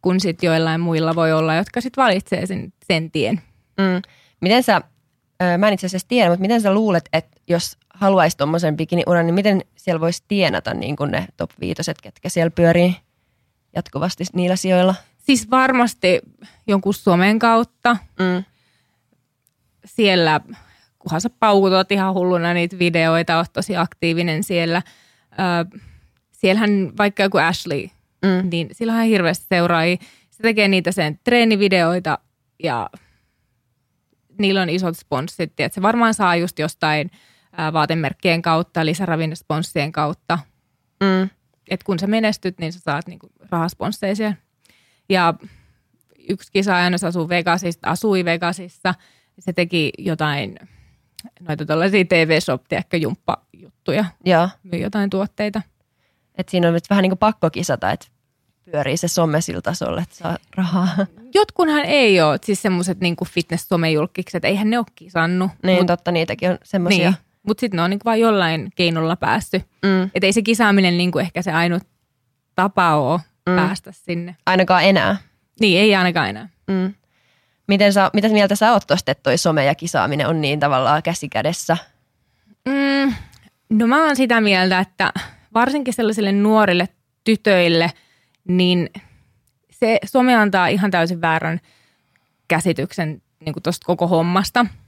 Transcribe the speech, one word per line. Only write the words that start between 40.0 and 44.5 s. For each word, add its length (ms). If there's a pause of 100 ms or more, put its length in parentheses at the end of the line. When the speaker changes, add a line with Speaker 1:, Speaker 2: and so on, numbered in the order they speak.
Speaker 2:
Mm. 260 (400)
Speaker 1:
Et 140
kun 160
sä 80
menestyt, 520
niin 140
sä 60
saat 280
niinku 220 (200)
rahasponsseja 640
siellä. 200 (760)